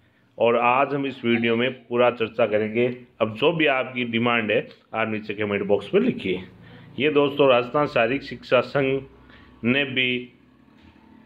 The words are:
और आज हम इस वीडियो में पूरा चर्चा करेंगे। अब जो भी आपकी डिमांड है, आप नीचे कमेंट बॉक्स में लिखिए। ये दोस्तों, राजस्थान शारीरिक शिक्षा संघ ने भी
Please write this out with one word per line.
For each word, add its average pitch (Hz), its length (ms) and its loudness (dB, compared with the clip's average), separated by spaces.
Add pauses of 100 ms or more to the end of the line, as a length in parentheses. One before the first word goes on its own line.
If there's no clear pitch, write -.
(360)
और 117 200 2
आज 127 360 2
हम 139 120 -4
इस 131 200 -10
वीडियो 117 300 2
में 123 160 0 (100)
पूरा 120 300 2
चर्चा 117 340 -2
करेंगे। 107 400 0 (360)
अब 110 140 -2
जो 147 160 2
भी 160 160 0
आपकी 127 380 -2
डिमांड 117 460 0
है, 123 160 0 (260)
आप 110 140 -2
नीचे 107 260 -8
कमेंट 101 300 -4
बॉक्स 98 300 -2
में 208 80 4
लिखिए। 95 420 -4 (560)
ये 139 100 2
दोस्तों, 143 400 2
राजस्थान 123 380 2
शारीरिक 127 360 0
शिक्षा - 380 0
संघ 135 400 -2 (640)
ने 131 200 2
भी 123 460 -4 (960)